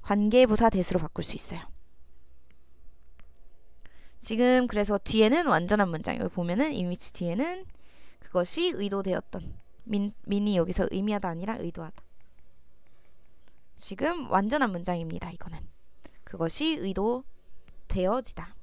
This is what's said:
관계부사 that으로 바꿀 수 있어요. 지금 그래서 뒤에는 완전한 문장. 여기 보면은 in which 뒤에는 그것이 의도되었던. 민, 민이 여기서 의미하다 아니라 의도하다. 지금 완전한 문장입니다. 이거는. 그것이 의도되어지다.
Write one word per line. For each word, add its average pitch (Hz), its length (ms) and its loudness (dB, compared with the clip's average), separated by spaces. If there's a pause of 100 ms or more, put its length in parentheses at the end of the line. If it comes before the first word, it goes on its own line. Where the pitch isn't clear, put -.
관계부사 220 680 8
that으로 180 300 2
바꿀 160 240 -2
수 - 120 -2
있어요. - 260 -6 (2500)
지금 247 480 6
그래서 208 300 2
뒤에는 226 500 6
완전한 190 420 6
문장. 156 280 -2
여기 - 160 0
보면은 180 340 2
in 226 180 -2
which - 260 -4
뒤에는 277 540 -2 (540)
그것이 320 540 2
의도되었던. 196 800 -2 (300)
민, 208 380 0
민이 202 340 2
여기서 175 360 4
의미하다 202 360 0
아니라 175 320 -4
의도하다. 165 420 -8 (1800)
지금 277 540 -2
완전한 220 400 4
문장입니다. 170 600 -4
이거는. 170 280 -8 (640)
그것이 220 560 -2
의도되어지다. 196 1800 -2